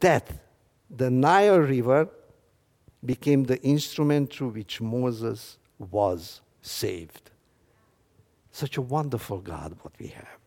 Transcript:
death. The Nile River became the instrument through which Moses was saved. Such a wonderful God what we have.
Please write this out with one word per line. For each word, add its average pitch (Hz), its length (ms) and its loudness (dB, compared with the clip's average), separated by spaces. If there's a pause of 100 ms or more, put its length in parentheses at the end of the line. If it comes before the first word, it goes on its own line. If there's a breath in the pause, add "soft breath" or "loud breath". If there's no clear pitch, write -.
death. 160 400 2 (480)
The 127 200 -2
Nile 180 500 6
River 135 500 2 (960)
became 135 400 2
the 127 160 0
instrument 147 720 0
through 131 160 -6
which 110 320 -10
Moses 113 760 -4 (220)
was 92 640 -2 (200)
saved. - 680 -10 (1200)
Such - 240 -8
a 143 60 -2
wonderful 127 580 -4
God 80 440 -12
what - 140 -20
we 69 100 -14
have. - 400 -20